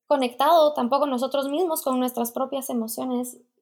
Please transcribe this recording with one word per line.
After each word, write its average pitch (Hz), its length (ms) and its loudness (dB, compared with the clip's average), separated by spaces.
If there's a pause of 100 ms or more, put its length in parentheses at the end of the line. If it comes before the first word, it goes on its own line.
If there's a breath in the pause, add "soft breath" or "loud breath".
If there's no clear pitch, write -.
conectado 294 680 4
tampoco 269 320 0
nosotros 269 420 -2
mismos 320 340 -2
con 262 160 -2
nuestras 240 340 -2
propias 269 380 -4
emociones. 247 680 -4 (220)